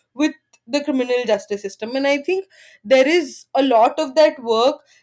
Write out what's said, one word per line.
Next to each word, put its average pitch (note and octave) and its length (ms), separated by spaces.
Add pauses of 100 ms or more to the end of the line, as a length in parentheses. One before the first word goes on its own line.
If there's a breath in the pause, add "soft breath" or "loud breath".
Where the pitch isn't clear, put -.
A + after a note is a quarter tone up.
(140 loud breath)
with D4+ 180 (360)
the C#4+ 160
criminal B3+ 420
justice G#3 360
system. A3 340
And C4+ 100
I C#4+ 120
think F#4 260 (400 soft breath)
there C4 240
is D#4 460
a C4+ 80
lot C4 360
of C#4+ 160
that D#4 260
work A#3 420 (200 soft breath)